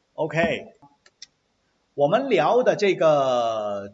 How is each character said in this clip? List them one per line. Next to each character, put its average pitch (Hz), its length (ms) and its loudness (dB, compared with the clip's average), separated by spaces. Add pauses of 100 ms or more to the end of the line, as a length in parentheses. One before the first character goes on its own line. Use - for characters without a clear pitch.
(140)
OK， 156 640 -4 (1160)
我 143 140 2
们 254 220 0
聊 202 340 2
的 180 140 0
这 190 180 0
个 117 1000 0